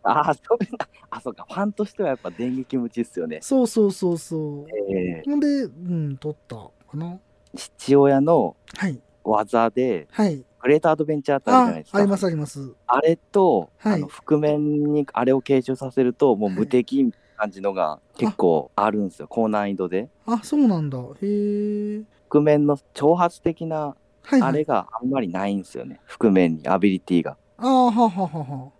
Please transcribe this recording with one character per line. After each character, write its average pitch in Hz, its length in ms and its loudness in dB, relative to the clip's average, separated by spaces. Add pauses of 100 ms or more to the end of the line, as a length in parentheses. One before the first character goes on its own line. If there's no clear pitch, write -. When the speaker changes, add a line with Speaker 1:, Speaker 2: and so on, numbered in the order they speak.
Speaker 1:
あ 156 300 2
ー、 - 20 2
そ - 260 -2
れ 208 60 -2 (120)
な。 - 80 -8 (240)
あ、 - 100 -12
そ 127 100 -8
う - 40 -12
か。 - 140 -18
フ - 60 -16
ァ 196 100 -4
ン 208 80 -2
と 208 140 -4
し - 80 -18
て 208 80 -6
は 160 80 0
や 131 60 0
っ - 20 -20
ぱ 92 120 -12
電 123 260 -6
撃 131 200 -8
鞭 120 240 -4
っ 117 40 0
す - 140 -10
よ 82 80 -6
ね。 78 140 -10
Speaker 2:
そ 262 220 0
う 233 40 2
そ 220 200 2
う 196 60 0
そ 180 200 -2
う 170 60 -2
そ 151 500 -8
う。 101 240 -4
Speaker 1:
え 90 280 -2
え。 - 40 -18
Speaker 2:
ほ 285 120 -2
ん 294 40 0
で、 294 60 0 (160)
う 208 60 -6
ん、 156 500 -6
取 151 160 -8
っ - 120 -18
た 117 100 -18
か - 400 -18
な。 175 220 -10 (380)
Speaker 1:
父 - 400 0
親 139 240 6
の 143 360 2 (200)
Speaker 2:
は 190 120 -2
い。 131 120 -6 (240)
Speaker 1:
技 110 460 2
で、 113 400 -2
Speaker 2:
は 214 180 0
い。 139 160 -6 (160)
Speaker 1:
グ 123 80 -2
レ 147 80 6
ー 160 40 2
ト 165 100 2
ア 156 60 2
ド 151 80 -2
ベ 151 120 -2
ン 143 60 -4
チ - 100 -4
ャ 139 40 2
ー - 40 0
っ - 20 -20
て - 80 -2
あ 254 100 8
る 247 60 4
じ - 40 0
ゃ - 20 -6
な 80 60 -8
い 78 40 -12
で - 40 -18
す - 60 -20
か。 196 60 0
Speaker 2:
あ、 - 20 4
あ 202 40 6
り 202 60 2
ま 196 80 0
す 196 80 -2
あ 175 40 0
り 165 60 -4
ま 151 100 -4
す。 135 280 -14 (120)
Speaker 1:
あ 123 140 2
れ 165 160 2
と、 147 640 2
Speaker 2:
は 214 140 -2
い。 - 20 2
Speaker 1:
あ 170 40 -2
の、 143 80 -6
覆 - 320 -2
面 147 540 0
に 147 200 0
あ 120 120 -2
れ 131 80 4
を 135 80 2
継 135 220 2
承 131 140 -4
さ 135 140 -10
せ 131 140 0
る 123 80 2
と、 127 240 2
も 104 120 -2
う - 20 0
無 104 160 -2
敵 123 440 0 (260)
感 107 140 -4
じ 95 120 -18
の 98 100 -2
が 80 280 -2 (180)
結 208 180 -2
構 82 400 2
あ 104 140 2
る 104 100 -2
ん 98 80 -4
で - 60 -12
す - 60 -20
よ。 - 40 -14
Speaker 2:
は - 20 -18
い。 - 40 -20
Speaker 1:
高 113 180 -2
難 104 220 -2
易 98 80 -4
度 92 100 -4
で。 95 220 -4 (160)
Speaker 2:
あ、 226 160 -2
そ - 160 -4
う 269 100 4
な 180 140 0
ん 147 80 -6
だ。 131 80 -8
へ 123 40 -10 (200)
え。 208 800 -4 (260)
Speaker 1:
覆 147 140 2
面 151 240 4
の 143 100 2 (180)
挑 156 220 4
発 175 260 -2
的 165 240 -4
な、 156 280 -8 (320)
Speaker 2:
は 285 100 2
い 254 40 6
は 165 60 2
い。 135 40 0
Speaker 1:
あ - 20 -2
れ 151 120 0
が 120 280 -2
あ 117 120 -10
ん 127 40 -2
ま 135 120 0
り 101 80 -4
な 92 180 -4
い 101 80 -2
ん 101 40 -2
で 90 60 -8
す - 140 -18
よ 62 60 -12
ね。 - 220 -16
覆 - 240 0
面 87 260 4
に 76 120 -12
ア 92 100 2
ビ 98 140 4
リ 92 80 -2
テ - 140 -2
ィ 82 80 4
が。 - 140 -8 (220)
Speaker 2:
あ - 40 -8
ー、 247 60 0 (220)
は - 0 -
は 226 180 2
は 185 180 -2
は。 143 540 -10